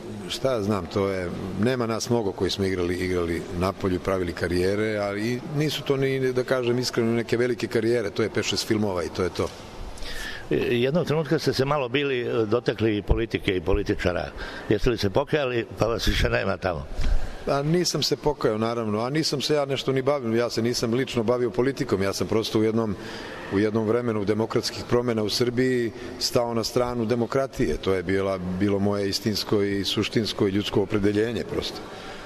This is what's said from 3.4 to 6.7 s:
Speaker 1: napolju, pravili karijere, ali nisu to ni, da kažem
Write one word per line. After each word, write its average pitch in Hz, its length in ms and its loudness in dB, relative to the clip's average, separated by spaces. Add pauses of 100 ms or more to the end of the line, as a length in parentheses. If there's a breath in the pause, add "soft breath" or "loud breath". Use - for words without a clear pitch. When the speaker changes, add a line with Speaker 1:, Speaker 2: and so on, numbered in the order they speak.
Speaker 1:
napolju, 92 400 0
pravili 92 340 -2
karijere, 95 640 0
ali 104 440 -2 (160)
nisu 147 260 -2
to 139 140 0
ni, 135 360 0
da 127 100 2
kažem 123 360 2